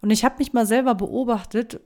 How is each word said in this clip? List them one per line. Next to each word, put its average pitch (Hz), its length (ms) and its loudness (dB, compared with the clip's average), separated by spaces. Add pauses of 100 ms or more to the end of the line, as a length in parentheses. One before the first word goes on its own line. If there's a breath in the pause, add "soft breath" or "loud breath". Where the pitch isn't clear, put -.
Und 208 100 0
ich 220 140 4
habe 247 140 2
mich 277 140 -2
mal 233 140 2
selber 247 280 2
beobachtet, 226 920 -4